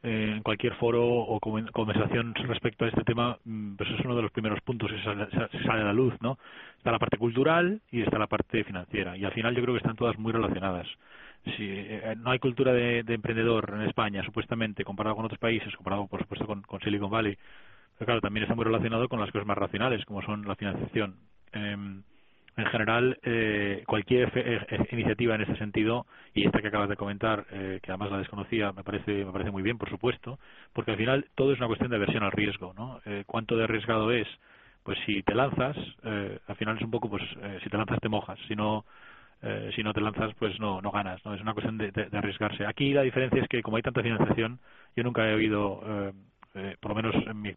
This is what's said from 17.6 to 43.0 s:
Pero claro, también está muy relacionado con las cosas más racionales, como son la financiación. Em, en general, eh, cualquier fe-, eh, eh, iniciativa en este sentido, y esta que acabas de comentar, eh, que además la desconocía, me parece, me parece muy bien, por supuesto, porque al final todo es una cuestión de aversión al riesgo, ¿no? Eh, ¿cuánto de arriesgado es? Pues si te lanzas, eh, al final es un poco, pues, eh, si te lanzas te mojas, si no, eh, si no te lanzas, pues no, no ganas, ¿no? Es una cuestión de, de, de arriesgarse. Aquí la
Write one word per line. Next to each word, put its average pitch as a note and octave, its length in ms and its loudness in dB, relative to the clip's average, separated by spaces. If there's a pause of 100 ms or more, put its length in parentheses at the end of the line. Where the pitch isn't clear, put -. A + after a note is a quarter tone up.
Pero A2 100 -6
claro, A#2 140 2
también G#2 220 -2
está A#2 140 2
muy A2+ 80 2
relacionado A2+ 440 2
con B2 120 -2
las G#2 100 -2
cosas G#2 160 -2
más G2+ 100 0
racionales, G2+ 480 0
como G2 180 -6
son G#2 260 -6
la F#2+ 80 -4
financiación. G2+ 580 -2 (380)
Em, G2+ 500 -6 (540)
en A2 100 -2
general, A#2 560 2
eh, G#2+ 640 2
cualquier B2 460 4
fe-, A#2+ 240 0
eh, G2+ 120 -6
eh, - 220 0
iniciativa A2+ 460 2
en G#2+ 60 0
este - 140 0
sentido, A2 480 0 (300)
y G#2 100 4
esta - 160 4
que G#2 60 -6
acabas G#2 220 2
de G2+ 80 0
comentar, G2+ 560 0
eh, F#2+ 280 -4
que - 120 -8
además G2 180 -4
la G2 80 -2
desconocía, G2+ 540 -2
me G2 100 -12
parece, G2+ 420 -2
me F#2+ 60 -6
parece F#2 220 -2
muy F#2+ 100 -4
bien, A2+ 160 0
por G#2 100 -4
supuesto, A#2 520 -4 (320)
porque - 180 -2
al G#2+ 60 0
final B2+ 400 2
todo C#3 160 6
es B2+ 60 2
una A#2+ 100 0
cuestión A#2 220 0
de A#2+ 60 2
aversión G#2 280 2
al F#2+ 80 2
riesgo, G2 420 -2
¿no? A#2 300 -10
Eh, G2+ 200 -6
¿cuánto A2+ 320 0
de A2+ 60 4
arriesgado A2 480 2
es? A#2 160 2 (560)
Pues G2 240 -4
si G2+ 160 0
te - 140 2
lanzas, C3+ 400 2 (260)
eh, G2+ 460 -4
al - 80 -8
final A2 200 -2
es - 60 -4
un A2+ 80 -4
poco, A2+ 180 -2
pues, G#2 140 -4 (180)
eh, G2 220 -8
si G2+ 80 -8
te G#2+ 60 -2
lanzas A2 240 0
te - 80 -2
mojas, G2+ 400 -2
si G#2+ 80 -2
no, G#2+ 280 0 (560)
eh, G#2+ 360 -4
si A2+ 80 -2
no G#2+ 80 0
te G#2+ 80 0
lanzas, G#2+ 360 0
pues G2+ 220 -2
no, G2+ 220 -2
no G2+ 100 -2
ganas, G2 340 -2
¿no? G#2+ 100 -6
Es F#2+ 60 -8
una G#2+ 140 -4
cuestión A2 240 -2
de, G#2 140 -2
de, G#2+ 140 -2
de A2 120 -4
arriesgarse. G2+ 480 -2
Aquí C#3 260 2
la C#3 100 6